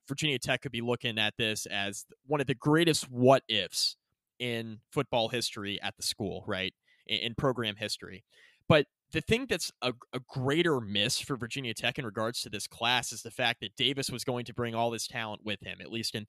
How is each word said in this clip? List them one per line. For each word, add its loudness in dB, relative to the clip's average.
Virginia -2
Tech -2
could -8
be -4
looking -2
at 2
this 0
as -4
one 0
of 0
the 0
greatest 4
what 8
ifs 0
in -4
football 2
history -2
at -4
the -12
school, -4
right? -2
In, -2
in -4
program 0
history. -8
But 6
the 0
thing 2
that's -2
a, -2
a -4
greater 2
miss 0
for -4
Virginia -6
Tech -2
in -6
regards -4
to -10
this -6
class 0
is -10
the -12
fact 0
that -10
Davis 0
was -6
going -2
to -14
bring -2
all 2
this -6
talent -8
with -6
him, -10
at -12
least -4
in -4